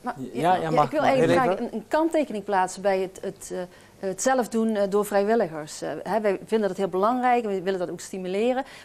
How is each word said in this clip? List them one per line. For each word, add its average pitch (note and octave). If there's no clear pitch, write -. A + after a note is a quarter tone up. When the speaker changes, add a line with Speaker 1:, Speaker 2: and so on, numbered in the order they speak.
Speaker 1:
maar, A3+
Speaker 2:
Ja, C3
Speaker 1:
ja, D#3+
Speaker 2:
ja, E3+
Speaker 1:
ja, D#3+
Speaker 2:
mag, -
Speaker 1:
ik -
wil -
Speaker 2:
mag. -
Speaker 1:
eigenlijk -
Speaker 3:
Heel B3
Speaker 1:
graag G3
Speaker 3:
even. A#3+
Speaker 1:
een, A3+
een F#3
kanttekening D4+
plaatsen F#3
bij F#3+
het, F#3
het, -
eh, F#3
het F#3+
zelf C4
doen, A3
eh, G3+
door G#3
vrijwilligers. G3
Eh, E3
hè, G#3
wij G3+
vinden A3
dat F#3
heel G3
belangrijk, A#3+
we F#3+
willen F#3+
dat F3
ook E3+
stimuleren. G#3